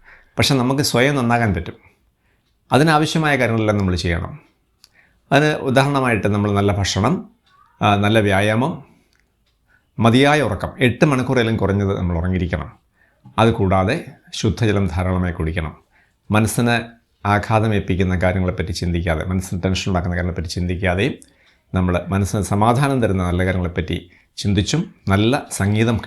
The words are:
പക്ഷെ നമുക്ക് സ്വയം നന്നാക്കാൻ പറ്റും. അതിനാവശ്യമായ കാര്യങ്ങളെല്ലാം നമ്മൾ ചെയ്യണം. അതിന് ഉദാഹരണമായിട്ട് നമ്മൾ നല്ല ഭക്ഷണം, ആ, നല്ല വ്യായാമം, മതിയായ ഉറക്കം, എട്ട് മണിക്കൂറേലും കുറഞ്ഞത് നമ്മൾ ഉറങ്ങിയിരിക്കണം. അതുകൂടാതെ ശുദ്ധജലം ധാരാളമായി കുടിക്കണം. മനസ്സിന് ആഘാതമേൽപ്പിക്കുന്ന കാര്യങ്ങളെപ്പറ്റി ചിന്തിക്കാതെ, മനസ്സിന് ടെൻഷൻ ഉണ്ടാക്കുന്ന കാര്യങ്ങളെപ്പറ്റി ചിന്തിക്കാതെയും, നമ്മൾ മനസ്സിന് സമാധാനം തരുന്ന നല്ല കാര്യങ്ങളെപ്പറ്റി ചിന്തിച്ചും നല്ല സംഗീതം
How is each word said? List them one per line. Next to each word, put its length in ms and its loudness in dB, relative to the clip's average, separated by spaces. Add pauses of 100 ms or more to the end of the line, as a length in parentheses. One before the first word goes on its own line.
(380)
പക്ഷെ 180 2
നമുക്ക് 260 0
സ്വയം 340 2
നന്നാക്കാൻ 380 0
പറ്റും. 400 -8 (800)
അതിനാവശ്യമായ 640 2
കാര്യങ്ങളെല്ലാം 420 0
നമ്മൾ 180 0
ചെയ്യണം. 440 -4 (920)
അതിന് 140 4
ഉദാഹരണമായിട്ട് 800 2
നമ്മൾ 240 0
നല്ല 260 2
ഭക്ഷണം, 520 0 (520)
ആ, 140 4
നല്ല 240 2
വ്യായാമം, 640 0 (1160)
മതിയായ 420 4
ഉറക്കം, 380 -2
എട്ട് 260 2
മണിക്കൂറേലും 520 2
കുറഞ്ഞത് 400 0
നമ്മൾ 200 -2
ഉറങ്ങിയിരിക്കണം. 600 -4 (580)
അതുകൂടാതെ 720 2 (220)
ശുദ്ധജലം 540 0
ധാരാളമായി 460 -2
കുടിക്കണം. 440 -4 (540)
മനസ്സിന് 500 0 (440)
ആഘാതമേൽപ്പിക്കുന്ന 920 0
കാര്യങ്ങളെപ്പറ്റി 560 -2
ചിന്തിക്കാതെ, 540 -2
മനസ്സിന് 380 -4
ടെൻഷൻ 260 -2
ഉണ്ടാക്കുന്ന 260 -2
കാര്യങ്ങളെപ്പറ്റി 320 -4
ചിന്തിക്കാതെയും, 640 -2 (600)
നമ്മൾ 340 0
മനസ്സിന് 340 -2
സമാധാനം 640 0
തരുന്ന 200 0
നല്ല 220 0
കാര്യങ്ങളെപ്പറ്റി 640 -4 (280)
ചിന്തിച്ചും 560 -2 (140)
നല്ല 440 2
സംഗീതം 560 0